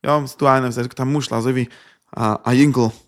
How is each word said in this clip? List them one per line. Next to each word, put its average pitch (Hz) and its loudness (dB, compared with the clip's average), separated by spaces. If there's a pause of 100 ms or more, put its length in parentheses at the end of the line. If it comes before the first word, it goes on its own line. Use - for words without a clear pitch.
ja, 147 2
musst 139 -8
du 143 2
einen, 131 4
der 120 -4
sagt, 120 -8
der 131 -4
Muschel, 135 -2
also 120 0
wie, 123 -2 (480)
äh, 110 0
ein 123 0
Jüngel 127 4 (180)